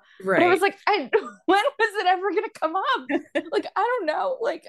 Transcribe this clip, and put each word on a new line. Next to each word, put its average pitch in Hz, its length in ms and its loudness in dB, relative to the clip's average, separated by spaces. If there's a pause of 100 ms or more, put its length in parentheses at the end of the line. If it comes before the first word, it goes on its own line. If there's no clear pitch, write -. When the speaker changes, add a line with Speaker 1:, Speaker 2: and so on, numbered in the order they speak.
(200)
Speaker 1:
But 190 240 2
I 359 40 6
was 349 140 4
Speaker 2:
Right. - 0 -
Speaker 1:
like, - 260 0
"I, 359 240 0
<laughs> - 340 -2
when 392 180 4 (160)
was 427 220 2
it 359 60 2
ever 381 240 2
gonna 359 180 -2
come 320 280 -4
up?" 403 320 -2
Speaker 2:
<laughs> 302 420 -4
Speaker 1:
Like, - 140 -2 (100)
I 381 60 -2
don't 466 240 -2
know. 196 340 -2
Like, 330 300 -4